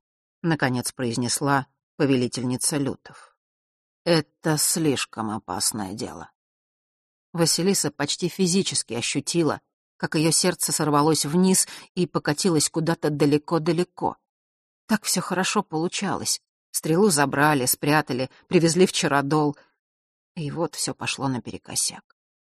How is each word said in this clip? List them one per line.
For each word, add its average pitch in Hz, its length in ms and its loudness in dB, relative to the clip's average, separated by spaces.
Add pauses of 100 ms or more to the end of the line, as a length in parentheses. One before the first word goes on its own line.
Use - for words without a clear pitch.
(420)
наконец 139 500 -2
произнесла 127 760 -2 (300)
повелительница 127 800 -2
Лютов. - 580 -8 (680)
"Это 160 520 0
слишком 131 720 -2
опасное 101 640 -6
дело". 85 380 -12 (1040)
Василиса 170 580 0
почти - 380 -4
физически 175 680 0
ощутила, 139 680 0 (400)
как - 140 -4
ее 160 160 4
сердце 170 420 0
сорвалось 151 540 2
вниз 185 420 2 (260)
и 180 120 0
покатилось 156 640 0
куда-то 160 400 -2
далеко-далеко. 156 1040 0 (720)
Так - 180 -2
все - 160 -2
хорошо 185 420 -2
получалось. 160 800 -4 (300)
Стрелу 175 400 4
забрали, 143 560 2
спрятали, 143 640 0 (180)
привезли 170 380 4
в - 60 -4
Чародол. 147 640 2 (760)
И 147 160 -6
вот 156 240 -4
все - 200 -6
пошло - 340 -6
наперекосяк. - 880 -6 (400)